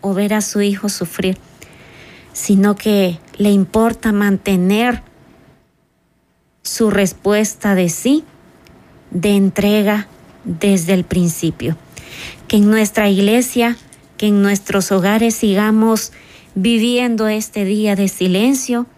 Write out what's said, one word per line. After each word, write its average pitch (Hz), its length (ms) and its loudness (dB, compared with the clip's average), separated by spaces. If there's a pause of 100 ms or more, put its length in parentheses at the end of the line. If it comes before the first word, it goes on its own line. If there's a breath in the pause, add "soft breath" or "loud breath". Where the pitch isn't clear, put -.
o 196 140 -2
ver 202 180 0
a 214 80 0
su 208 200 -4
hijo 202 280 -2
sufrir, 185 480 -6 (960 loud breath)
sino 202 420 2
que 196 440 0 (180)
le 202 140 2
importa 220 600 0
mantener 202 920 0 (1600)
su - 260 -2
respuesta 202 880 0
de 180 140 0
sí, 285 340 0 (880)
de 202 240 0
entrega 202 720 2 (360)
desde 185 500 0
el 180 100 2
principio. 165 760 -2 (680 loud breath)
Que 220 100 2
en 208 140 6
nuestra 214 380 2
iglesia, 233 680 0 (400)
que 208 100 -2
en 202 140 4
nuestros 196 500 0
hogares 214 440 2
sigamos 220 800 0 (420 loud breath)
viviendo 233 720 0
este 214 380 -4
día 208 300 0
de 196 120 0
silencio 240 800 -2 (100)